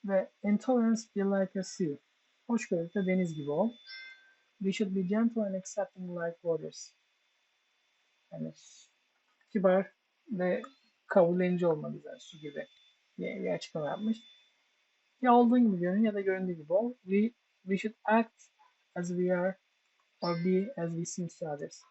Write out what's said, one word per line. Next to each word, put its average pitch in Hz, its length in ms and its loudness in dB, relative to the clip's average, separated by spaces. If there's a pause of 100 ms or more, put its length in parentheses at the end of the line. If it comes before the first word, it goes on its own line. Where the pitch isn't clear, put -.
Ve 190 280 0 (100)
intolerance 226 600 2 (140)
be 196 40 0
like 196 400 0
a - 20 -4
sea. 156 340 -4 (500)
Hoşgörülükte 185 600 -2
deniz 185 280 0
gibi 143 160 -6
ol. 202 220 0 (840)
We 190 140 -2
should 190 220 -2
be 190 80 0
gentle 220 400 0
and 196 120 -4
accepting 185 560 -8
like 170 320 -6
waters. 156 500 -6 (1400)
Yani 160 200 -10 (1000)
kibar 190 400 2 (380)
ve 185 320 -2 (440)
kabullenici 180 600 2
olmalıyız, 151 380 -2
yani - 160 -16
su - 180 -20
gibi 151 280 -12 (520)
diye - 220 -8
bir 180 140 -4
açıklama 151 340 -8
yapmış. 214 300 -4 (1040)
Ya 247 140 6
olduğun 240 320 8
gibi 185 140 2
görün 185 220 2
ya 214 120 2
da 202 60 -2
göründüğü 190 320 -2
gibi 156 200 -6
ol. 233 300 0
We, 208 320 0 (280)
we 185 160 -2
should 220 260 -6
act 226 380 2 (520)
as 180 140 -6
we 180 280 0
are 185 220 -2 (640)
or 175 140 0 (100)
be 185 380 0
as 170 60 -4
we 165 180 -6
seem 175 220 -8
to 156 260 -8
others. 160 360 -12